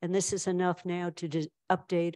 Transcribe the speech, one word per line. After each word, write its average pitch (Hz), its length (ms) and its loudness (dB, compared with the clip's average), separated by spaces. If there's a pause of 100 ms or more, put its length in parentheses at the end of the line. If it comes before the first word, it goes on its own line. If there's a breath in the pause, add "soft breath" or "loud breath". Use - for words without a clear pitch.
And 180 120 0
this 190 180 2
is 190 140 -2
enough 180 380 2
now 175 320 -2
to 170 100 -6
de-, 156 240 -2 (180)
update 170 480 0